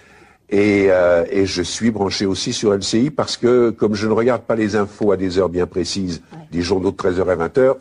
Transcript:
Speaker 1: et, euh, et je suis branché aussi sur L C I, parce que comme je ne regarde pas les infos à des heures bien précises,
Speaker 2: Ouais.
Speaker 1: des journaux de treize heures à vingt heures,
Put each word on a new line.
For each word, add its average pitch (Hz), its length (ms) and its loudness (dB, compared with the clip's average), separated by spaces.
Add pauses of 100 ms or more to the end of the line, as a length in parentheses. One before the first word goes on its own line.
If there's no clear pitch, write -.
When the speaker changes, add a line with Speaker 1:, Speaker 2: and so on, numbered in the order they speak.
(480)
Speaker 1:
et, 101 400 2
euh, 87 420 4
et 98 140 2
je 90 160 -4
suis 110 300 -2
branché 98 340 -2
aussi 95 300 -4
sur 104 180 2
L 98 100 0
C 110 180 0
I, 143 100 0
parce - 260 -6
que 120 320 2
comme 107 240 0
je 107 160 -2
ne 107 60 2
regarde 113 260 0
pas 117 160 -4
les 110 180 -2
infos 104 380 0
à 95 60 0
des 92 200 -2
heures 90 120 2
bien 87 160 -2
précises, 87 560 -6 (100)
Speaker 2:
Ouais. - 60 -18 (120)
Speaker 1:
des 85 120 -4
journaux 95 300 -2
de - 40 -12
treize 92 240 -2
heures 90 80 0
à 90 80 0
vingt 82 220 -2
heures, 131 220 4